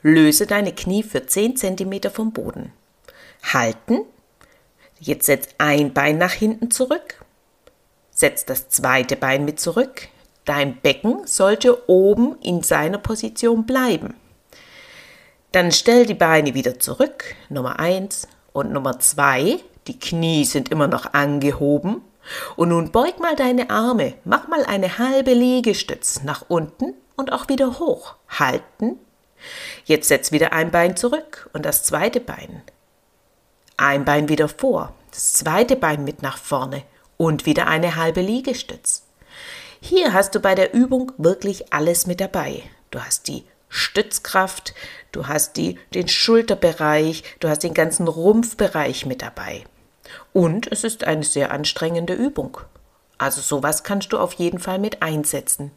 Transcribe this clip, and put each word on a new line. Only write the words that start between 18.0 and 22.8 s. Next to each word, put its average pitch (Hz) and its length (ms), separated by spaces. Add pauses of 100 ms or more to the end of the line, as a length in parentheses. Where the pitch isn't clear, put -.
und - 180
Nummer 135 280
zwei. 147 580 (300)
Die 127 120
Knie 165 460
sind 131 240
immer 151 180
noch - 260
angehoben. 143 880 (540)
Und 170 140
nun 165 220